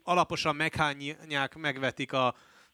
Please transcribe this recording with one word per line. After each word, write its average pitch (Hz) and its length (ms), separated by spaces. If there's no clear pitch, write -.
alaposan 165 520
meghányják, 147 1000
megvetik 135 580
a, 127 220